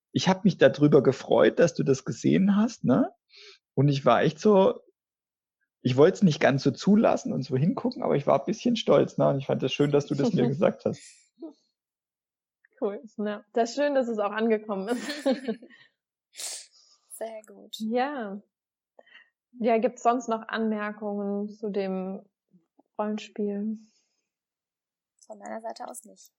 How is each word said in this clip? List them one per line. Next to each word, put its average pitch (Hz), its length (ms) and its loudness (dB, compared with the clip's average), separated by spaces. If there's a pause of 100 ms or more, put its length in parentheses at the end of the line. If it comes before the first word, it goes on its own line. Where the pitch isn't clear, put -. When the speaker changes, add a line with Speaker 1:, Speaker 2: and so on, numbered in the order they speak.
(120)
Speaker 1:
ich - 160 0
hab 185 160 0
mich 180 140 2
darüber 143 440 6
gefreut, 135 580 4
dass 170 140 4
du - 100 -4
das 135 200 0
gesehen 190 540 2
hast, 226 260 -2
ne? 214 260 2 (640)
Und 135 140 4
ich 139 180 0
war 117 180 4
echt 156 160 0
so, 196 420 4 (1000)
ich 123 140 0
wollt's 165 280 4
nicht 151 180 2
ganz 135 220 2
so 143 80 2
zulassen - 600 2
und 131 120 -6
so 127 120 -4
hingucken, 233 480 -2
aber 156 120 0
ich 143 120 -2
war 143 120 2
ein - 60 -8
bisschen 233 300 -2
stolz, - 420 2
ne? 147 120 2
Und 143 80 -2
ich 135 80 -8
fand 135 180 -4
es 131 80 -4
schön, 143 200 0
dass 143 160 0
du 151 80 -4
das 180 180 0
mir - 140 2
Speaker 2:
<laughs> - 0 -
Speaker 1:
gesagt - 380 -2
hast. - 160 -4 (1800)
Speaker 2:
Cool. 214 200 -6 (160)
Ja, 208 260 -6 (100)
das 233 180 0
ist - 60 -16
schön, 285 180 0
dass 262 140 0
es 220 100 -4
auch 202 120 -2
angekommen 214 580 -2
ist. 247 340 -6 (1120)
Speaker 3:
<laughs> - 760 -16
Sehr 220 360 -14
gut. 202 320 -20
Speaker 2:
Ja. 220 640 -4 (1160)
Ja, 226 180 0
gibt's 226 260 -2
sonst 247 260 0
noch 220 180 -6
Anmerkungen 208 1040 -6
zu 208 200 -10
dem 190 520 -6 (760)
Rollenspiel? 214 800 -6 (1500)
Speaker 3:
Von 214 120 -20
meiner 214 220 -12
Seite 226 280 -12
aus - 160 -18
nicht. 190 340 -20